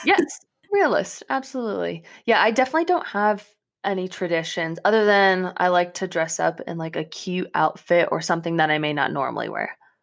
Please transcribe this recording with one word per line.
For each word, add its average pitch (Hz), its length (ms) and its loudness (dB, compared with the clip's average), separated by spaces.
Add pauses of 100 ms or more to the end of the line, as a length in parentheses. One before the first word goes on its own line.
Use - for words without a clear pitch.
Yes, 349 380 0 (300)
realist, 262 600 2
absolutely. 202 720 -4 (220)
Yeah, 202 160 4
I 220 80 4
definitely 254 340 2
don't 349 220 0
have 208 400 0 (380)
any 190 240 -2
traditions 165 760 -4
other 214 200 4
than 190 520 4
I 180 120 2
like 175 260 2
to 190 140 -4
dress 160 320 -2
up 165 260 0
in, 170 120 -6
like, 160 180 -6
a 160 80 -4
cute 180 500 -6
outfit 165 580 2
or 165 80 -2
something 170 380 -2
that 156 120 2
I 151 80 2
may 151 140 0
not 147 200 0
normally 127 360 -4
wear. 104 280 -6 (260)